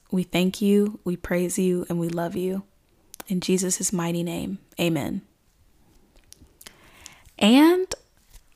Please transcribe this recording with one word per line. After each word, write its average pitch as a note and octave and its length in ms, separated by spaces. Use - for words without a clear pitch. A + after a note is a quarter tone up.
We F#3 100
thank F#3 400
you, G#3 400
we F3 140
praise F3 420
you, F3+ 300
and E3+ 100
we E3+ 100
love E3+ 280
you. F#3 260
In F3+ 140
Jesus' F#3 520
mighty E3+ 300
name, F3 360
amen. E3 420
And D#4 560